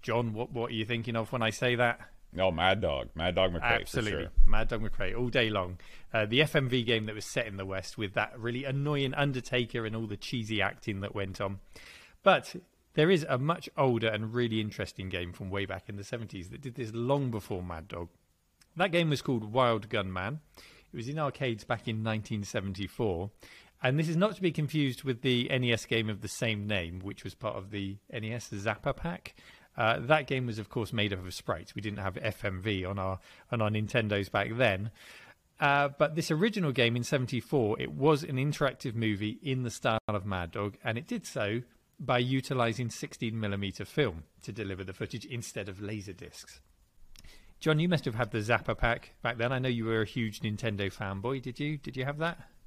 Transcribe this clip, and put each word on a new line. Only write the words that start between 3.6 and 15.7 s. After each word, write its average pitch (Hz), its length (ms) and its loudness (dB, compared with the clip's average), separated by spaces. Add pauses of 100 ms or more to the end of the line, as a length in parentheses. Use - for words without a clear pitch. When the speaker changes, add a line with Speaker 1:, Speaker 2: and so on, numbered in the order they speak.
Speaker 1:
Absolutely. 107 300 -2
Speaker 2:
for 78 80 -2
sure. - 100 -6 (160)
Speaker 1:
Mad 110 220 10
Dog 110 160 0
McRae, 107 340 0
all 123 120 0
day 120 200 4
long. 92 300 -2 (340)
Uh, 110 140 4
the 123 160 6
F 151 120 2
M 135 140 4
V 123 140 2
game 113 240 2
that 107 80 -6
was 107 100 -8
set 120 220 -2
in 98 100 -10
the 98 80 -4
West 95 320 -6
with 101 160 -4
that 113 240 -2
really 120 280 -4
annoying 139 500 0
Undertaker 127 680 0
and 110 120 -4
all 113 100 -4
the 104 120 -6
cheesy 110 440 -2
acting 98 380 -2
that 98 160 -6
went 98 260 -6
on. 98 180 -4 (640)
But 170 340 6 (380)
there 156 160 6
is 165 180 4
a 135 120 2
much 156 280 -2 (100)
older 117 320 4
and 107 260 -2
really 113 260 0
interesting 98 480 -6
game 90 240 -4
from 98 160 -8
way 98 160 -2
back 95 240 -8